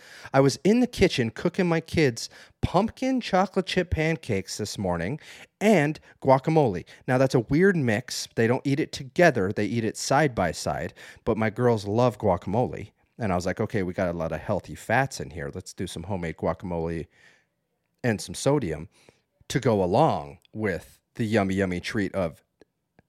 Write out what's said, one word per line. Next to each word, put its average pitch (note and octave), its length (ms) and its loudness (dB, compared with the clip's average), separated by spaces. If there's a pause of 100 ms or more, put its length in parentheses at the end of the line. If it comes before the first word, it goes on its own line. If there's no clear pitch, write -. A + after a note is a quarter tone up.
(340)
I C3+ 80 6
was C#3 220 4
in A3+ 180 4
the A#3+ 60 2
kitchen C3+ 420 2
cooking F3+ 380 -2
my E3 120 2
kids D3 500 0 (320)
pumpkin A#3 600 0
chocolate F#3+ 440 0
chip - 260 -2
pancakes D#3 640 -2
this G#2 200 -6
morning F#2 420 -2 (420)
and D#3+ 380 4 (220)
guacamole. C3 640 2 (220)
Now, B2+ 100 2
that's C3 180 4
a B2+ 60 4
weird F3+ 360 4
mix. A#2 580 -2
They A2+ 120 2
don't B2 180 0
eat C#3 140 0
it D3 120 -4
together. C3 600 2
They G#2 120 -2
eat A2+ 200 -2
it G#2+ 100 -4
side C#3 400 2
by F2+ 160 0
side. D2 420 -6 (300)
But G#2+ 140 0
my A2 120 0
girls A#2 360 0
love A2+ 320 0
guacamole. G2 760 -2 (280)
And G#2+ 120 -2
I F2 40 0
was F2+ 100 -2
like, F#2 160 -4
"Okay, G#2 220 -4
we F2+ 100 -6
got F2 200 -2
a E2+ 40 -8
lot E2 140 -6
of D#2 100 -6
healthy E2+ 340 -6
fats C3 440 -4
in C#2 100 -10
here. D2 240 -10
Let's - 200 -14
do F#2+ 140 -8
some E2+ 160 -12
homemade F2 340 -8
guacamole E2+ 720 -6 (960)
and A2+ 160 -2
some - 160 -12
sodium G2+ 540 -2 (600)
to C#3+ 100 -2
go A2 240 2
along F#2 560 0 (120)
with G#2 480 -6 (160)
the A#2+ 100 -4
yummy, G2+ 280 2
yummy F#2 260 0
treat G2 360 -4
of - 280 -4 (640)